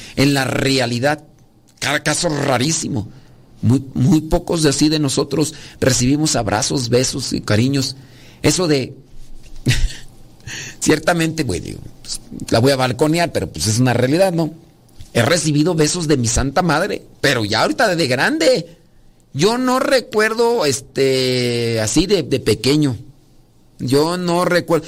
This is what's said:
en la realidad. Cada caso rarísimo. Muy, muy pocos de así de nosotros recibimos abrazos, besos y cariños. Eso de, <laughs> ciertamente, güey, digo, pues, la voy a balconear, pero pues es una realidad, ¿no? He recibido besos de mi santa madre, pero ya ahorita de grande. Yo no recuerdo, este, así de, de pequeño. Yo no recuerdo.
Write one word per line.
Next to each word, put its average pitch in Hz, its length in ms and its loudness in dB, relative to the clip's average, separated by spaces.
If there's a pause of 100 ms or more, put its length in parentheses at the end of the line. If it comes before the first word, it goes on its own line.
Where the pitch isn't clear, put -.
(160)
en 139 180 2
la 135 100 0
realidad. 127 760 0 (560)
Cada 147 240 -2
caso - 260 -2
rarísimo. 135 800 -2 (520)
Muy, 127 240 2 (100)
muy 156 280 4
pocos 165 400 -2
de 147 80 4
así 147 180 2
de 156 100 0
nosotros 147 540 -2 (280)
recibimos 131 540 2
abrazos, 117 540 -2
besos 127 440 0
y 123 100 -4
cariños. 131 540 0 (460)
Eso 170 240 2
de, 139 280 -2 (720)
<laughs> - 1160 -4
ciertamente, 160 600 0
güey, 120 180 -4
digo, 50 200 -12 (220)
pues, - 180 -12 (300)
la 113 100 2
voy 135 120 4
a 135 40 2
balconear, 151 560 0
pero 98 180 -4
pues 78 160 -6
es 110 120 0
una 127 140 4
realidad, 147 400 2
¿no? 165 220 -2 (580)
He 117 100 2
recibido 156 520 2
besos 156 340 0
de 151 80 4
mi 117 120 0
santa 135 340 0
madre, 165 420 -2 (160)
pero 131 240 0
ya 107 180 0
ahorita 220 320 2
de 165 120 0
grande. 214 720 0 (560)
Yo 208 240 2
no 254 200 2
recuerdo, 233 840 0
este, 127 1160 0
así 156 260 0
de, 185 160 2
de 127 180 -2
pequeño. 131 560 0 (840)
Yo 147 380 0
no 180 280 0
recuerdo. 170 440 2